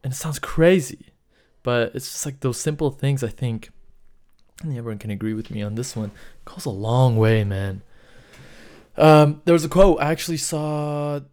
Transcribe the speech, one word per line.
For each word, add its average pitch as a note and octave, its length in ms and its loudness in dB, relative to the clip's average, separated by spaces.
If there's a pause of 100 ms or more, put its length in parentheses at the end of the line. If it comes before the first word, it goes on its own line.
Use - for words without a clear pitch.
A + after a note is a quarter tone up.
And C3 100 -6
it C3+ 40 -8
sounds D#3 220 -6
crazy, - 680 2 (580)
but A#2+ 300 0
it's - 160 -10
just, - 140 -10
like, C#3 160 -10
those B2+ 180 -4
simple D3+ 320 -2
things, C#3 340 -2
I A#2 40 -4
think, A2+ 420 -8 (920)
and D3 160 -8
everyone A2+ 200 -8
can A2 120 -10
agree G#2+ 240 -4
with A2 160 -10
me G#2 100 -8
on G#2 140 -6
this B2 220 -8
one, G#2 160 -8 (320)
goes - 200 -16
a C#3 60 -4
long A2+ 460 2
way, A2 280 4
man. G2 380 -6 (1120)
Um, D3+ 480 6
there E3+ 80 4
was E3 120 4
a D#3 40 -6
quote F#3 320 6
I D3 120 0
actually E3 240 -6
saw D3 840 -4 (120)